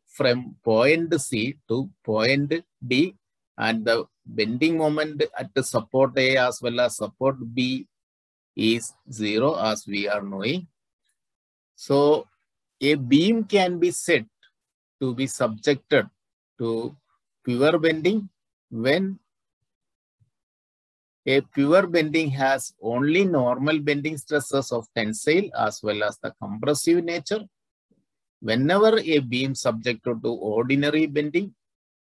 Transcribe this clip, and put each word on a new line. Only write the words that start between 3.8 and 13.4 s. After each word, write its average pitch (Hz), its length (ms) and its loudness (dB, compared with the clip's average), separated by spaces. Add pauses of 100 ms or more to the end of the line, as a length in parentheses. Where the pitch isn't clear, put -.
the 117 220 2 (200)
bending 123 520 0
moment 151 460 0 (140)
at - 160 -10
the 135 100 0
support 127 540 0
A 131 200 2
as 127 240 0
well 120 180 -4
as 123 180 0
support 131 400 -2 (180)
B 127 320 -2 (680)
is 113 380 0 (180)
zero, 110 440 0
as 107 320 -2
we 101 200 -4
are 101 140 -2
knowing. 104 460 -6 (1080)
So 143 520 2 (520)
a 143 160 4
beam 160 500 2